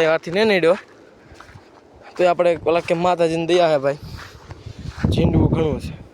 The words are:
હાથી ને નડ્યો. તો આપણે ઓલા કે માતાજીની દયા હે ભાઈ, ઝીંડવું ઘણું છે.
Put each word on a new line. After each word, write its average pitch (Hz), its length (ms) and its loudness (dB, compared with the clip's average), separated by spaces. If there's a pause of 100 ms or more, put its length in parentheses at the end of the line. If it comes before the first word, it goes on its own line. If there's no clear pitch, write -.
હાથી 160 300 -2
ને 202 100 0
નડ્યો. 185 320 2 (1400)
તો 180 140 2
આપણે 175 220 2 (140)
ઓલા 165 220 0
કે 180 80 -2
માતાજીની 165 540 0
દયા 175 220 4
હે 151 80 2
ભાઈ, 139 200 -2 (1080)
ઝીંડવું - 400 2
ઘણું 151 320 -2
છે. - 120 -12 (200)